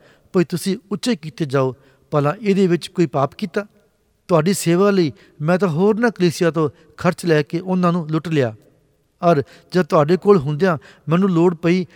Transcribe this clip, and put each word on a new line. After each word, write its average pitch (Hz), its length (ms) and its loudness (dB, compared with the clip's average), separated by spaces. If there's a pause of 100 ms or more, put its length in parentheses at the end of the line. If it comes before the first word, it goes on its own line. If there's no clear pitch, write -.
(320)
ਭਈ 180 120 2
ਤੁਸੀਂ 185 320 -6 (160)
ਉੱਚੇ 214 240 -4
ਕੀਤੇ 156 280 -8
ਜਾਓ, 131 300 -2 (360)
ਭਲਾ 147 300 -2
ਇਹਦੇ 196 260 2
ਵਿੱਚ 170 220 -2
ਕੋਈ 170 180 -2
ਪਾਪ 139 280 -2
ਕੀਤਾ? 208 320 -8 (640)
ਤੁਹਾਡੀ 175 240 2
ਸੇਵਾ 180 380 0
ਲਈ 180 220 0 (280)
ਮੈਂ 175 180 0
ਤਾਂ 190 100 0
ਹੋਰਨਾਂ 208 420 0
ਕਲੀਸਿਆ 175 400 0
ਤੋਂ 151 200 -2 (260)
ਖਰਚ - 300 -4
ਲੈ 156 160 2
ਕੇ 170 180 -6
ਉਹਨਾਂ 185 320 0
ਨੂੰ 160 180 -4
ਲੁੱਟ 160 180 -4
ਲਿਆ, 131 260 0 (680)
ਔਰ 170 200 2 (300)
ਜਦ 180 100 2
ਤੁਹਾਡੇ 160 340 2
ਕੋਲ 202 220 4
ਹੁੰਦਿਆਂ 151 400 -2 (300)
ਮੈਨੂੰ 185 220 2
ਲੋੜ 175 240 2
ਪਈ 175 300 0 (120)